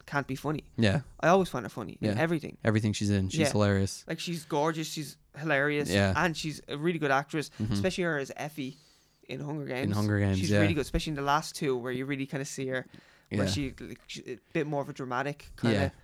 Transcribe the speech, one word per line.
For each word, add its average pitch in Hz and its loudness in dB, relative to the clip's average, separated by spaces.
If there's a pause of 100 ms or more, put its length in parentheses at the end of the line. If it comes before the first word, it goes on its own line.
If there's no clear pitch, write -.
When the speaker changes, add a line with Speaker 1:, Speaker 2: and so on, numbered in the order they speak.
Speaker 1:
can't 139 -2
be 135 -4
funny. 143 -4 (140)
Speaker 2:
Yeah. 113 6 (200)
Speaker 1:
I 151 4
always 185 6
find 123 -4
her - -10
funny 98 -10
in 107 2
Speaker 2:
Yeah. 131 0
Speaker 1:
everything. 165 -2
Speaker 2:
Everything 107 4
she's 101 0
in, 98 4
she's 120 0
Speaker 1:
Yeah. - 4
Speaker 2:
hilarious. 101 2
Speaker 1:
Like, 160 -6
she's 170 -6
gorgeous, 156 0
she's - -10 (200)
hilarious, 147 2
Speaker 2:
Yeah. 98 4
Speaker 1:
and 160 2
she's 151 -6
a 143 -6
really 165 0
good 147 2
actress, 143 0 (100)
Speaker 2:
Mm-hmm. 107 0
Speaker 1:
especially 190 0
her 160 0
as 135 -6
Effie 143 -8 (520)
in 131 -8
Hunger 147 -6
Games. 131 -2
Speaker 2:
In - 2
Hunger 104 2
Games, 98 4
Speaker 1:
She's 95 0
Speaker 2:
yeah. 104 6
Speaker 1:
really 101 4
good, 147 0
especially 165 -2
in 151 -4
the 139 -4
last 143 0
two, 139 0
where 123 -4
you 127 -4
really 139 -4
kinda 135 -6
see 135 -6
her, 127 -4 (420)
where 101 0
Speaker 2:
Yeah. 95 0
Speaker 1:
she, 127 -4
like, - -14
she, - -12
a 120 -10 (160)
bit 156 0
more 147 -2
of 139 -6
a 143 -12
dramatic 135 -4 (100)
kinda 113 2
Speaker 2:
Yeah. 135 2 (140)